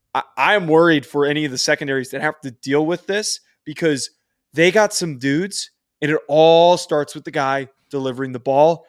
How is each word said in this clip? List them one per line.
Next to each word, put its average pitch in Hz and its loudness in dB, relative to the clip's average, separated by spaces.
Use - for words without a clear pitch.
I, 131 -2
I'm 180 2
worried 160 4
for 143 -2
any 147 -2
of 135 -6
the 127 -10
secondaries 139 -4
that 135 -10
have 165 -6
to 139 -12
deal 135 -2
with 170 -6
this 208 -6
because 151 -4
they 165 2
got 208 2
some 156 -8
dudes, 147 -4
and 147 -2
it 156 0
all 165 6
starts 151 -4
with 151 -16
the 165 -12
guy 135 -4
delivering 131 -6
the 123 -10
ball, 151 2